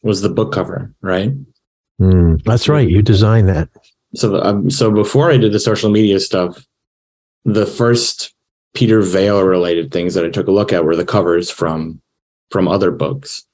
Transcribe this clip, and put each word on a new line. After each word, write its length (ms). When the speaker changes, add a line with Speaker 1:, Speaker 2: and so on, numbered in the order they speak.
Speaker 1:
was 200
the 60
book 240
cover, 500
right? 300
Speaker 2:
Mm, 440
that's 240
right. 200
You 140
designed 460
that. 200
Speaker 1:
So, 160
the, 160
um, 240
so 220
before 400
I 40
did 160
the 60
social 320
media 300
stuff, 440
the 220
first 640
Peter 300
Vail 400
related 480
things 240
that 100
I 60
took 160
a 60
look 200
at 120
were 100
the 100
covers 460
from, 500
from 180
other 240
books 600